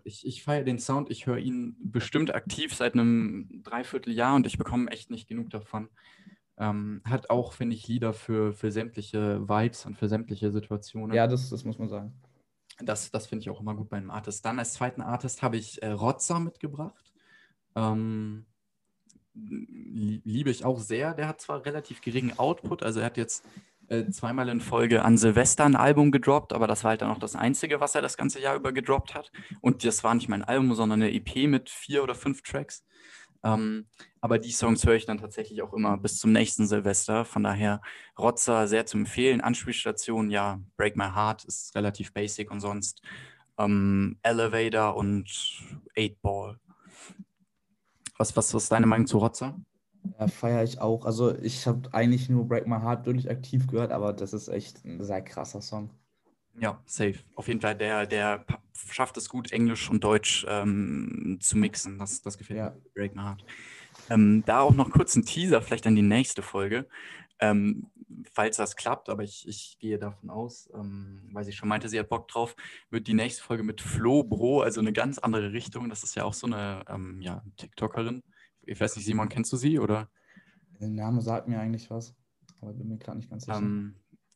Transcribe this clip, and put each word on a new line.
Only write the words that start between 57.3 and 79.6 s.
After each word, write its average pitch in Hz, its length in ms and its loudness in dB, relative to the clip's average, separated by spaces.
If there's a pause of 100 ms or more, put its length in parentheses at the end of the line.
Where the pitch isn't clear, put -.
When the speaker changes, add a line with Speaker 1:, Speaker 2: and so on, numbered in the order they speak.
Speaker 1:
Auf - 120 -12
jeden 113 140 -2
Fall, 107 140 0
der, 107 320 0
der 104 320 0
pa-, - 220 -6 (300)
schafft - 260 -4
es - 120 -8
gut, 123 220 -8
Englisch 113 380 0
und 107 140 2
Deutsch, 107 440 2
ähm, 101 920 -2
zu - 160 2
mixen. 104 420 0
Das, - 220 -8
das - 160 -10
gefällt 107 220 -10
Speaker 2:
Ja. 107 120 -4
Speaker 1:
mir - 100 -18 (140)
bei 101 120 -6
Drake 98 140 -12
hart. 98 240 -8 (640)
Ähm, 107 360 8
da 120 160 6
auch 139 140 10
noch 135 160 4
kurz - 240 4
ein 117 100 6
Teaser 160 360 4
vielleicht 113 260 -2
an 110 80 8
die 107 60 8
nächste 107 400 4
Folge. 101 460 -2 (520)
Ähm, 104 480 2 (460)
falls 107 240 0
das 104 180 -2
klappt, - 340 -4
aber 107 140 -6
ich, - 240 -12
ich - 320 -14
gehe 107 200 -4
davon 101 320 -12
aus, 117 420 -12
ähm, 98 600 -14
weil 104 100 -8
sie 101 80 -10
schon 104 180 -6
meinte, 107 200 -2
sie 110 100 -2
hat 104 100 -6
Bock 113 180 -4
drauf, 117 280 -4 (340)
wird 113 180 -4
die 113 60 2
nächste 117 300 0
Folge 113 200 -4
mit 107 180 -6
Flo 127 420 4
Bro, 123 380 2
also 110 200 0
eine 107 120 2
ganz 135 260 0
andere 107 340 0
Richtung. 120 360 -8
Das 107 140 -10
ist - 120 -8
ja - 80 -2
auch 104 100 -4
so 120 140 -10
eine, 101 400 -4
ähm, 92 340 -10
ja, 90 220 -8 (140)
TikTokerin. 113 640 -4 (400)
Ich - 160 -10
weiß 110 160 0
nicht, 104 100 -10
Simon, 107 240 -2
kennst 113 240 -4
du 131 40 0
sie, 147 200 2